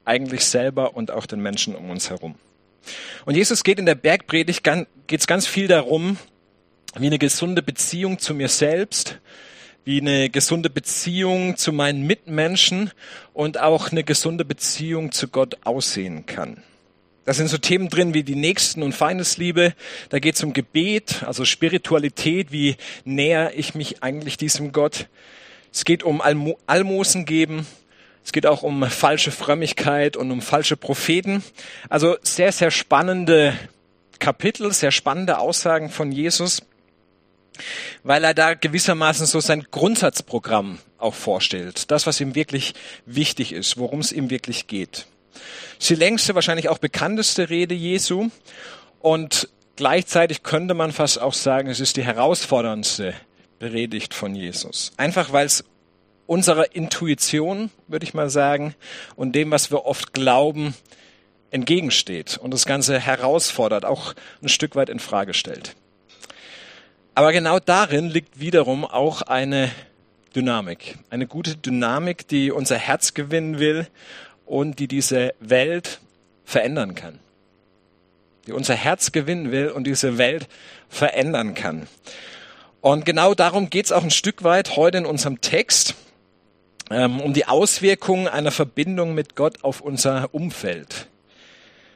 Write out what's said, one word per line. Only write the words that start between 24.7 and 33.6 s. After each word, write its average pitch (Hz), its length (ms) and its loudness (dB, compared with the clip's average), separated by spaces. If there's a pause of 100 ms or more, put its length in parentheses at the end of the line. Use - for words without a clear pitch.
Gott? 151 340 0 (640)
Es - 140 -4
geht 170 180 4
um 156 200 0
Almo-, 151 440 2
Almosen 185 600 2
geben. 156 400 0 (580)
Es - 80 -12
geht 151 140 2
auch 147 160 4
um 139 220 0
falsche 147 460 2
Frömmigkeit 147 840 0
und 131 160 -4
um 123 80 -4
falsche 151 360 0
Propheten. 180 680 0 (440)
Also 160 340 4
sehr, 180 280 2
sehr 175 200 2
spannende 160 840 4 (640)